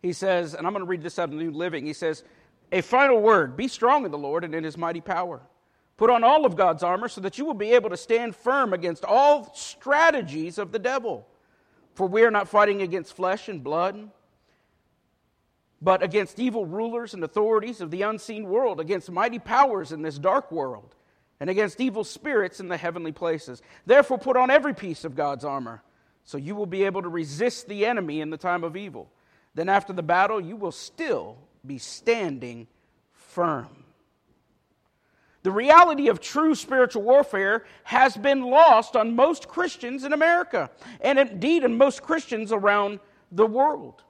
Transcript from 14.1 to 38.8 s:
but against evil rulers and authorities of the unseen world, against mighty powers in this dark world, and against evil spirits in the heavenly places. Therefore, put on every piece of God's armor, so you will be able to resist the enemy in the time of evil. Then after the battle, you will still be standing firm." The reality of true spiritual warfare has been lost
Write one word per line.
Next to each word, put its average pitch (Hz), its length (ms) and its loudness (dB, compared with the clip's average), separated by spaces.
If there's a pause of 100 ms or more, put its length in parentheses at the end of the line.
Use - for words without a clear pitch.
but 185 220 2
against 185 360 -2
evil 226 280 -4
rulers 226 480 -8
and 175 100 -8
authorities 214 560 -2
of 170 100 -10
the 180 120 -4
unseen 214 420 -6
world, 202 360 -2
against 170 300 -6
mighty 220 280 -2
powers 208 540 0
in 156 100 -10
this 151 160 -8
dark 190 340 0
world, 131 420 -8 (460)
and 143 80 -6
against 190 320 -2
evil 226 240 -4
spirits 214 560 -4
in 185 80 -12
the 180 80 -6
heavenly 170 360 -8
places. 156 500 -8 (240)
Therefore, 262 320 6
put 254 180 0
on 254 140 2
every 285 240 2
piece 170 320 -12
of 139 80 -12
God's 143 320 -6
armor, 123 360 -10 (420)
so - 120 -14
you 143 180 -10
will 208 120 -6
be 190 180 -2
able 196 160 -2
to 180 80 -8
resist 165 600 -6
the 202 180 -2
enemy 180 340 -4
in 151 80 -8
the 156 80 -10
time 175 280 -4
of 165 120 -8
evil. 165 340 -14 (440)
Then 170 160 -4
after 196 240 0
the 180 80 -6
battle, 190 360 2
you 185 180 -10
will 196 160 -8
still 120 680 -8 (260)
be 131 140 -12
standing 131 880 -6 (440)
firm." - 720 -6 (1600)
The 190 100 -2
reality 285 560 6
of 208 120 0
true 311 360 -2
spiritual 247 460 0
warfare 226 600 2 (200)
has 254 320 4
been 269 260 0
lost 233 540 6